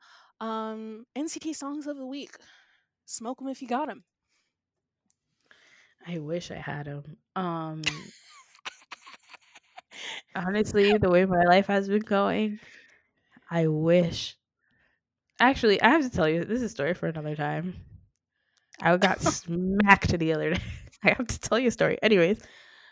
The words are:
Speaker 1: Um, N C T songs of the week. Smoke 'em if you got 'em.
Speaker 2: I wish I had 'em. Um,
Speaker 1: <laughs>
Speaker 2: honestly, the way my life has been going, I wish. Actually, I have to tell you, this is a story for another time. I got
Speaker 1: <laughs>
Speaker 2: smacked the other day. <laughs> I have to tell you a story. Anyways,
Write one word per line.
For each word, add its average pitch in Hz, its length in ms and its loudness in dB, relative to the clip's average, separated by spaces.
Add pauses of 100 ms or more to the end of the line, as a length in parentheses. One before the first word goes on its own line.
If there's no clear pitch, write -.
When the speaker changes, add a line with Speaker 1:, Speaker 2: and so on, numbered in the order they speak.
(400)
Speaker 1:
Um, 220 640 -8 (120)
N 302 120 -6
C 320 120 -10
T 311 120 -8
songs 285 340 -10
of 294 100 -8
the 262 100 -12
week. 269 240 -12 (760)
Smoke 240 340 -10
'em 269 80 -10
if 262 140 -10
you 247 60 -14
got 269 220 -2
'em. 180 140 -16 (2000)
Speaker 2:
I 170 120 -8
wish 160 320 -8
I - 60 -12
had 147 320 -10
'em. 143 280 -14 (180)
Um, 165 480 -6
Speaker 1:
<laughs> 156 300 -10 (2250)
Speaker 2:
honestly, 202 600 2
the 196 120 4
way 180 140 6
my 180 200 4
life 185 220 6
has 196 220 0
been 208 140 2
going, 208 580 0 (880)
I 170 160 0
wish. 165 720 2 (1040)
Actually, 233 420 4
I 220 60 6
have 302 140 6
to 254 80 -2
tell 165 180 0
you, 165 160 0
this 233 140 -4
is 254 60 -4
a 214 40 -6
story 147 260 -4
for 165 140 -4
another 151 260 -6
time. 151 400 -6 (1040)
I 170 180 4
got 185 220 0
Speaker 1:
<laughs> - 20 -4
Speaker 2:
smacked 190 960 2
the 160 160 0
other 156 200 -2
day. 190 80 -4 (200)
<laughs> - 200 -20
I 190 80 6
have 247 160 -2
to - 140 -8
tell - 180 -2
you 254 100 2
a 220 40 2
story. - 300 0
Anyways, 202 360 4 (540)